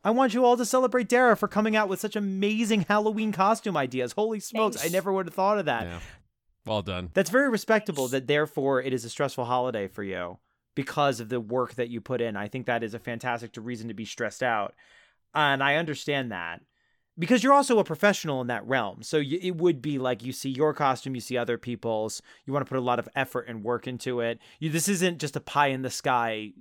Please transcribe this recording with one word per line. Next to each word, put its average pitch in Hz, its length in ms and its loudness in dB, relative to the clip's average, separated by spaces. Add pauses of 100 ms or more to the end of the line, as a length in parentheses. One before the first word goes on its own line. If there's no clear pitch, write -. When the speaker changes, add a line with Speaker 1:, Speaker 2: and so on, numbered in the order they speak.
Speaker 1:
I 196 80 2
want 240 240 4
you 254 100 4
all 240 120 6
to 240 80 0
celebrate 254 440 2
Dara 240 280 6
for 208 100 0
coming 214 300 2
out 214 120 2
with 190 120 -2
such 214 160 -4
amazing 208 720 2
Halloween 214 420 2
costume 196 460 2
ideas. 127 360 0
Holy 214 280 -2
smokes, 220 380 0
Speaker 2:
Thanks. 165 140 -2
Speaker 1:
I 175 40 2
never 190 160 0
would 190 140 0
have 160 80 -14
thought 202 240 2
of 180 80 -2
that. 120 200 0
Speaker 3:
Yeah. 87 120 -8 (680)
Well 107 160 0
done. 90 320 -4
Speaker 1:
That's 180 160 2
very 269 180 4
respectable 208 600 0
Speaker 2:
Thanks. 120 40 -8
Speaker 1:
that 131 140 -2
therefore 139 560 2
it 131 100 -4
is 123 120 -2
a 117 60 -12
stressful 131 340 -4
holiday 123 420 0
for 104 160 -10
you 90 360 -6 (360)
because 139 460 0
of 113 80 -12
the 123 120 -2
work 117 340 -4
that 120 160 -4
you 117 100 -8
put 123 200 -4
in. 113 160 -2
I 101 120 -6
think 127 180 -10
that 117 160 0
is 110 120 -4
a 113 40 -10
fantastic 117 580 -6
reason 113 320 -8
to 113 60 -10
be 107 100 -8
stressed 107 380 -6
out. 113 320 0 (600)
And 143 280 2
I 143 140 4
understand 143 560 -4
that. 85 300 -8 (560)
Because 196 240 4
you're 269 100 6
also 269 280 6
a 180 40 4
professional 160 580 0
in 120 40 -6
that 120 180 -4
realm. 110 380 -2
So 156 160 -2
y-, 147 240 -2
it 180 140 -2
would 160 260 2
be 143 160 -2
like 127 240 -2
you 127 100 -6
see 135 180 -8
your 143 220 2
costume, 135 440 0
you 120 40 -8
see 123 160 -4
other 120 220 -2
people's, 113 640 -6 (240)
you 135 60 -8
wanna 139 120 -2
put 131 140 -4
a - 20 -2
lot 123 200 0
of - 160 -6
effort 131 320 -2
and 113 160 -8
work 120 240 -2
into 123 320 -4
it. 117 180 -2 (220)
You, 156 100 -2
this 156 180 0
isn't 180 300 0
just 143 160 -6
a 147 60 -6
pie 143 280 0
in 131 140 -2
the 127 80 -4
sky 113 720 -2